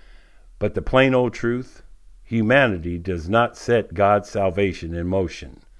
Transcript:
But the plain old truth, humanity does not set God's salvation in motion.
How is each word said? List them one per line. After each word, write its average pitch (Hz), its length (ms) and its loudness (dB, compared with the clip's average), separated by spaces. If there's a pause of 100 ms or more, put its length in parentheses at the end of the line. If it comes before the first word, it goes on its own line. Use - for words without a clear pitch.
(580)
But 107 160 -2
the - 80 -4
plain 131 320 4
old 123 200 2
truth, 120 480 -6 (420)
humanity 107 760 0
does 85 300 -6
not 117 280 2
set 117 380 -2
God's 101 340 2
salvation 95 680 -2
in 85 120 -4
motion. 90 540 -4 (200)